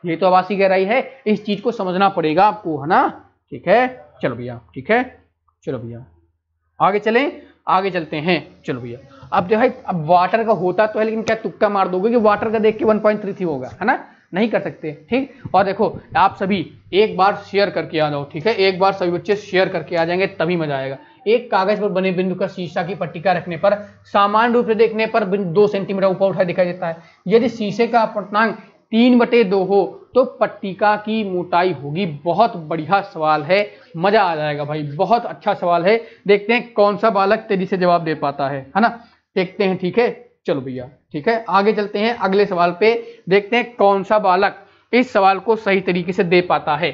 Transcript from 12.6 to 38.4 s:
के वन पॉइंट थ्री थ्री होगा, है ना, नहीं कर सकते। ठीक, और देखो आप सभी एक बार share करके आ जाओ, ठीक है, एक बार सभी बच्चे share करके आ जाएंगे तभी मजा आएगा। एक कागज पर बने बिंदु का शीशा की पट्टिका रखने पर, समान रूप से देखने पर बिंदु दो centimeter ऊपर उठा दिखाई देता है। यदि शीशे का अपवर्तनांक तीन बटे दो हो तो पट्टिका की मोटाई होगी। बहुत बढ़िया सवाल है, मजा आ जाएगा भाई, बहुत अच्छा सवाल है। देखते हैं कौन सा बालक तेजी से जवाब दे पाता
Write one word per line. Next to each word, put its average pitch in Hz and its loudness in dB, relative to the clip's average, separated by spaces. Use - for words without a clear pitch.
के - -4
वन 214 4
पॉइंट 214 2
थ्री 190 -8
थ्री 185 -6
होगा, 131 -4
है 180 -6
ना, 247 2
नहीं 214 0
कर 208 0
सकते। 151 -8
ठीक, 262 -2
और 196 4
देखो 190 -2
आप 185 2
सभी 190 -2
एक 190 2
बार 196 2
share 196 0
करके 160 -6
आ 151 2
जाओ, 143 -6
ठीक 151 -8
है, 226 2
एक 190 2
बार 196 2
सभी 190 -2
बच्चे 175 -2
share 185 0
करके 170 -6
आ 165 2
जाएंगे 175 0
तभी 180 -2
मजा 151 -4
आएगा। 135 -6
एक 233 0
कागज 196 0
पर 208 -2
बने 185 0
बिंदु 185 -2
का 190 -4
शीशा 180 -8
की 175 -8
पट्टिका 175 -4
रखने 170 -4
पर, 202 0
समान 214 2
रूप 233 2
से 220 0
देखने 220 2
पर 220 0
बिंदु 190 -2
दो 208 4
centimeter 196 -2
ऊपर 190 0
उठा 185 0
दिखाई 180 0
देता 175 -6
है। 165 -8
यदि 233 2
शीशे 220 -2
का 233 2
अपवर्तनांक 214 -2
तीन 240 6
बटे 233 4
दो 190 0
हो 190 2
तो 254 6
पट्टिका 208 -2
की 214 -4
मोटाई 180 0
होगी। 143 -6
बहुत 202 0
बढ़िया 165 -2
सवाल 156 -2
है, 190 2
मजा 202 4
आ 170 0
जाएगा 147 -4
भाई, 151 -6
बहुत 202 0
अच्छा 190 -4
सवाल 175 0
है। 214 4
देखते 202 2
हैं 233 -2
कौन 202 2
सा 220 2
बालक 196 2
तेजी 190 -2
से 196 -4
जवाब 175 2
दे 160 -2
पाता 143 -4